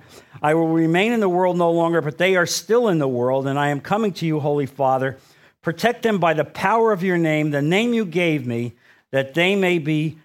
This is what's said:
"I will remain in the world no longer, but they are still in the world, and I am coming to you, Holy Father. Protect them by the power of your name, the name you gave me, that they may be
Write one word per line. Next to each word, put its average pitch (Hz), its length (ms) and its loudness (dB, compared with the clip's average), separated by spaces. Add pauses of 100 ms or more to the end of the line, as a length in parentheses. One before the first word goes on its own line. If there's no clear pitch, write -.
(420)
"I 151 120 2
will 165 140 2
remain 165 440 2
in 233 80 0
the 202 80 2
world 180 280 2
no 170 160 2
longer, 170 300 2
but 147 160 -8
they 185 180 2
are 175 100 2
still 226 420 0
in 175 100 2
the 139 100 0
world, 131 380 0
and 139 120 -2
I 143 120 0
am 143 100 -4
coming 208 340 -2
to 170 120 -6
you, 156 120 0
Holy 147 280 -2
Father. 131 520 0 (440)
Protect 220 400 -2
them 220 160 0
by 165 160 2
the 156 100 0
power 220 480 0
of 175 100 -2
your 180 160 0
name, 156 320 0
the 143 120 -2
name 208 320 0
you 226 100 0
gave 160 420 -2
me, 120 280 -6 (360)
that 135 240 -4
they 180 220 2
may 180 220 0
be 156 460 -4